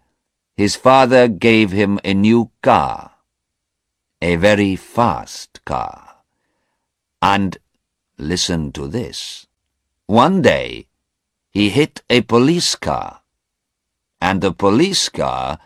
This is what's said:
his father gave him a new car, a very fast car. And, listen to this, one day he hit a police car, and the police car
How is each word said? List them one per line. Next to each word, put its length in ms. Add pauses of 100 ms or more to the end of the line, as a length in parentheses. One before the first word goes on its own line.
(560)
his 200
father 520
gave 440
him 320
a 100
new 380 (100)
car, 500 (1120)
a 160
very 380
fast 880
car. 580 (960)
And, 360 (600)
listen 560
to 140
this, 600 (580)
one 360
day 460 (640)
he 200
hit 400
a 120
police 540
car, 460 (1000)
and 180
the 140
police 560
car 560